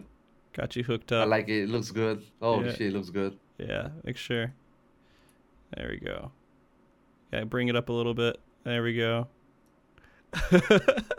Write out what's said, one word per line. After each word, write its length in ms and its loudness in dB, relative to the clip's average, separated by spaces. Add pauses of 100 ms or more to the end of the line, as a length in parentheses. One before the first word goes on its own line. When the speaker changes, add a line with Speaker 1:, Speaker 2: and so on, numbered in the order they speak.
(540)
Speaker 1:
Got 200 -6
you 100 -2
hooked 280 -4
Speaker 2:
I 100 4
Speaker 1:
up. 60 4
Speaker 2:
like 220 2
it. 140 2
It 40 -2
looks 220 -2
good. 320 -2 (180)
Oh, 220 2
Speaker 1:
Yeah. 100 -2
Speaker 2:
shit, 160 -6
it 60 0
looks 160 -6
good. 260 -4 (220)
Speaker 1:
Yeah, 300 -6 (160)
make 120 -8
sure. 380 -4 (1200)
There 140 -8
we 80 -6
go. 320 -10 (1000)
Yeah, 120 -2
bring 240 -2
it 80 2
up 140 0
a 20 -2
little 220 0
bit. 260 0 (240)
There 180 -2
we 140 0
go. 320 0 (1040)
<laughs> 160 -2 (720)